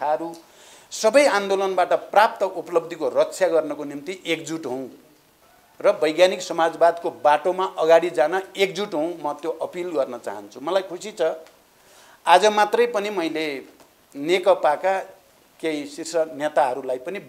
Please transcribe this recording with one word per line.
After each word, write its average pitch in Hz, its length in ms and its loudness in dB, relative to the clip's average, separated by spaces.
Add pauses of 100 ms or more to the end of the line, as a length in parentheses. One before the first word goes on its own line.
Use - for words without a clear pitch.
थारू 160 320 -4 (600)
सबै 214 340 4
आन्दोलनबाट 190 680 0 (180)
प्राप्त 214 340 4
उपलब्धिको 160 680 -4
रक्षा 156 380 0
गर्नको 151 360 -2
निम्ति 143 420 -10
एकजुट 156 400 -6
हौँ 127 220 -8 (920)
र 185 180 4
वैज्ञानिक 180 420 4
समाजवादको 165 760 0
बाटोमा 180 460 2 (140)
अगाडि 165 320 6
जान 160 300 0 (160)
एकजुट 196 380 -2
हौँ, 165 240 -4
म 147 160 -6
त्यो 160 180 -6
अपिल 175 380 -8
गर्न 131 280 -2
चाहन्छु। 104 420 -12
मलाई 180 220 -2
खुसी 185 300 -12
छ, 175 100 -6 (1040)
आज 180 220 6
मात्रै 214 400 4
पनि 214 220 -4
मैले 160 340 -2 (680)
नेकपाका 180 840 2 (640)
केही 151 280 -4
शीर्ष 165 260 -12 (200)
नेताहरूलाई 139 640 0
पनि 185 200 -8 (100)